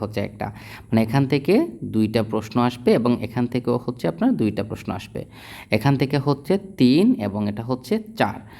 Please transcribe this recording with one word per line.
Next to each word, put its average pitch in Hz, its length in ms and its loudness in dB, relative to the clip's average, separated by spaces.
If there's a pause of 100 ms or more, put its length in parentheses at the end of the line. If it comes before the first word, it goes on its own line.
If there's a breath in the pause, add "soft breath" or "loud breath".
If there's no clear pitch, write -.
হচ্ছে 104 180 -4 (100)
একটা, - 180 -8 (400 loud breath)
মানে 110 180 4
এখান 139 180 4 (100)
থেকে 147 200 2 (420)
দুইটা 110 260 2 (100)
প্রশ্ন 110 240 -4 (140)
আসবে - 200 0 (100)
এবং 120 120 4 (160)
এখান 120 260 -2
থেকেও 120 320 0
হচ্ছে - 260 -4
আপনার 226 180 0 (120)
দুইটা 107 280 0
প্রশ্ন 110 200 -8 (100)
আসবে, - 220 -10 (560 loud breath)
এখান 120 240 2
থেকে 147 160 0 (100)
হচ্ছে 143 260 0 (260)
তিন 135 260 6 (220)
এবং 101 140 -4 (100)
এটা 110 180 -8
হচ্ছে 123 240 -4 (260)
চার। 101 180 0 (220 loud breath)